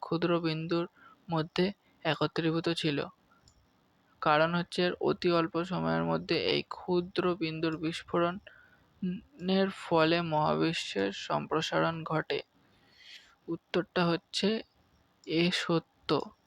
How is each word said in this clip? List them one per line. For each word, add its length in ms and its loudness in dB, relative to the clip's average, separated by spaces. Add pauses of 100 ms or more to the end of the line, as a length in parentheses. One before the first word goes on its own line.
ক্ষুদ্র 400 0
বিন্দুর 480 -2 (420)
মধ্যে 420 0 (300)
একত্রীভূত 680 0
ছিল। 380 0 (1120)
কারণ 340 4
হচ্ছে, 460 0
অতি 300 2
অল্প 340 2
সময়ের 400 -2
মধ্যে 320 -2
এই 260 0
ক্ষুদ্র 720 -2
বিন্দুর 420 -2
বিস্ফোরণের 1900 -4
ফলে 500 2
মহাবিশ্বের 920 0
সম্প্রসারণ 920 -2
ঘটে। 380 -4 (1040)
উত্তরটা 580 -2
হচ্ছে 560 -2 (640)
এ 280 2
সত্য 680 -2 (260)